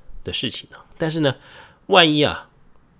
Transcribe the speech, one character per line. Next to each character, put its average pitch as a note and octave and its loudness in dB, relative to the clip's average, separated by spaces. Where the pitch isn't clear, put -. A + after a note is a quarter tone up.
的 - -8
事 - -6
情 - -14
啊， - -20
但 D#3+ -4
是 D#3+ -4
呢， C3+ 0
万 F3 4
一 D3 2
啊， - -2